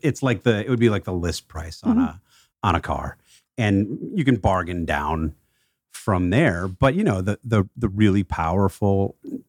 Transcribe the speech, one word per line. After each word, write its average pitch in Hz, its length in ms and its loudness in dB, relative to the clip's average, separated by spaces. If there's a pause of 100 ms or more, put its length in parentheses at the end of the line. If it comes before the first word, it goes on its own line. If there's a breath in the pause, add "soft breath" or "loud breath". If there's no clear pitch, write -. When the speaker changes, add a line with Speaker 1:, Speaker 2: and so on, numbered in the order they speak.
Speaker 1:
it's 139 200 -2
like 120 200 -2
the, 107 200 2
it 98 60 -6
would 123 100 0
be 117 100 6
like 101 160 -2
the 92 80 -6
list 85 340 -4
price 80 360 -14
on 233 140 2
Speaker 2:
Mm-hmm. 240 40 2
Speaker 1:
a, 85 200 -6 (400 soft breath)
on 90 140 2
a 82 60 0
car, 71 360 -6 (400 soft breath)
and 104 400 0 (160)
you 180 100 0
can 127 140 4
bargain 90 480 0
down 78 480 -2 (580)
from 90 400 0
there. 98 360 2
But, 131 280 2
you 202 80 -2
know, 101 180 0
the, 98 220 -2
the, 110 220 2 (120)
the 117 100 -2
really 101 360 4
powerful 98 920 0 (340)